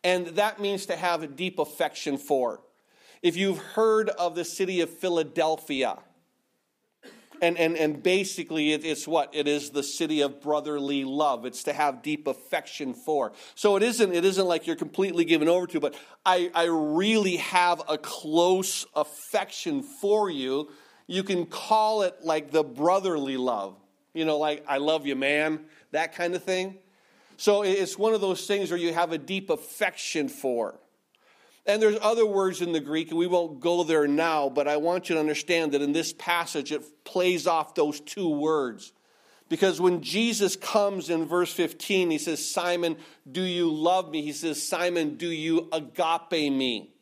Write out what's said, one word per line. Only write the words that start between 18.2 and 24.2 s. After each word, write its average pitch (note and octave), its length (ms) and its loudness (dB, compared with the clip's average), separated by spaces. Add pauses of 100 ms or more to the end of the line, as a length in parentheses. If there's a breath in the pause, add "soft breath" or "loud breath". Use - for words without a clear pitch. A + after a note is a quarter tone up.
affection D#3 840 -4
for G3+ 480 0
you. C#3 400 -4 (380 loud breath)
You F#3 160 -2
can F3+ 240 -2
call G#3+ 560 0
it, F3+ 200 -2
like, D#3 280 -2
the D#3 120 4
brotherly D3 720 0
love. G#2 380 -2 (380)
You D#3+ 120 -2